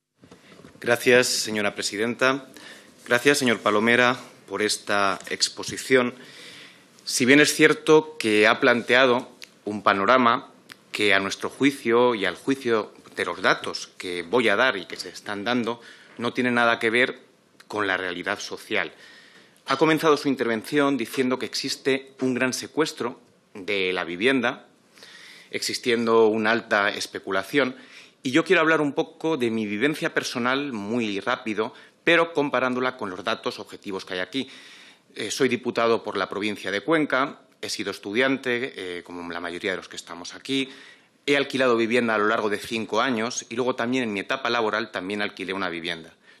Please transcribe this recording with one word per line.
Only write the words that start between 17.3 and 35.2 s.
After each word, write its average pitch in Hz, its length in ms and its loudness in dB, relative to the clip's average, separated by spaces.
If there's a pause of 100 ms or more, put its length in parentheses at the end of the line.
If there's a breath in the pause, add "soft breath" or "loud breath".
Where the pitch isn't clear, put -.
con 104 180 -2
la 92 120 0
realidad 92 400 -4
social. 95 520 -6 (760 loud breath)
Ha 135 100 0
comenzado 156 400 4
su 143 120 -2
intervención 131 680 0
diciendo 127 420 -2
que 131 60 -6
existe - 800 -4
un 131 100 2
gran 123 220 0
secuestro 127 640 -4 (320)
de 95 400 -2
la 90 120 -2
vivienda, 120 640 0 (840 loud breath)
existiendo 113 800 2
una 110 240 2
alta 110 360 2
especulación, 101 880 -2 (460 loud breath)
y 131 80 -4
yo 156 140 2
quiero 175 180 4
hablar 160 180 4
un 147 140 0
poco 160 420 -2
de 120 140 0
mi 110 160 -2
vivencia 139 480 -2
personal, 131 580 -2
muy 104 480 -2
rápido, 110 540 -4 (280 loud breath)
pero 165 300 4
comparándola 127 640 0
con 104 140 -8
los 90 120 -10
datos 110 360 -4
objetivos 98 480 -10
que 98 80 -8
hay 90 60 -2
aquí. 127 280 -6 (680 loud breath)
Eh, 110 140 -8